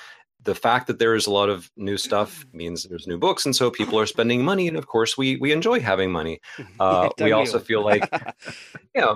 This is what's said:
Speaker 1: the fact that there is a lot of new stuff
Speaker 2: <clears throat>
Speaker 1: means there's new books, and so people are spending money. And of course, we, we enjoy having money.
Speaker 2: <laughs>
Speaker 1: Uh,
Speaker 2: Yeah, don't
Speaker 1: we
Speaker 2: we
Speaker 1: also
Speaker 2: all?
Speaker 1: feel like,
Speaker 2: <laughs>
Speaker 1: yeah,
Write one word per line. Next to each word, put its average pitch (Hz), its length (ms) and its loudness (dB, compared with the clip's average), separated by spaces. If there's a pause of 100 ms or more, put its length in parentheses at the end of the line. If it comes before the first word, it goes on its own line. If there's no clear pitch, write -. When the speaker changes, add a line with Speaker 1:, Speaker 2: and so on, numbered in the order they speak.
(420)
Speaker 1:
the 101 120 -2
fact 123 340 0
that 120 100 -4
there 113 160 4
is 107 120 0
a 104 40 -2
lot 101 180 2
of 92 260 -4
new 101 220 -6
stuff 104 520 -4
Speaker 2:
<clears throat> - 40 -20
Speaker 1:
means 85 320 -10
there's 87 220 -14
new 87 100 -6
books, 180 300 0
and 135 100 0
so 123 140 2
people 107 280 -2
are 107 60 4
spending 120 400 0
money. 185 240 0
And 160 80 -4
of 156 100 -8
course, 113 300 0
we, 131 200 0
we 135 140 0
enjoy 202 300 2
having 95 320 0
money. 80 280 -4 (180)
Speaker 2:
<laughs> 98 200 -16
Speaker 1:
Uh, 92 260 4
Speaker 2:
Yeah, - 120 2
don't - 80 -2
Speaker 1:
we - 0 -
Speaker 2:
we 107 80 4
Speaker 1:
also 110 260 2
Speaker 2:
all? 113 60 -4
Speaker 1:
feel 107 180 0
like, 104 300 2
Speaker 2:
<laughs> - 840 -12
Speaker 1:
yeah, 139 220 2